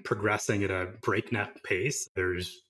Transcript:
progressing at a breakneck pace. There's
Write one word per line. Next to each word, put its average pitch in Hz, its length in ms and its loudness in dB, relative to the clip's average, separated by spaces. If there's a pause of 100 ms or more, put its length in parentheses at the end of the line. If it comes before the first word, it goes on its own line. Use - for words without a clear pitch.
progressing 104 640 2
at 95 60 0
a 92 180 0 (120)
breakneck 104 640 0
pace. 101 500 0
There's 90 560 -2